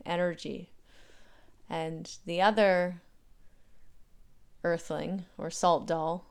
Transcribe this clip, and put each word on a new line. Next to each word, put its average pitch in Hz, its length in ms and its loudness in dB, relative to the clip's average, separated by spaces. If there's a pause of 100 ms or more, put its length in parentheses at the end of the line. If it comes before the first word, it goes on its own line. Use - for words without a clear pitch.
energy. 175 640 -4 (1000)
And 165 420 -6 (140)
the 170 160 0
other 185 600 4 (1600)
earthling 170 640 -2 (120)
or 160 120 -6
salt 170 380 2
doll, 165 440 -2